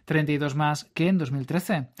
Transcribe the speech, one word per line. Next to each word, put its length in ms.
treinta 260
y 80
dos 160
más 300
que 140
en 100
dos 140
mil 120
trece. 440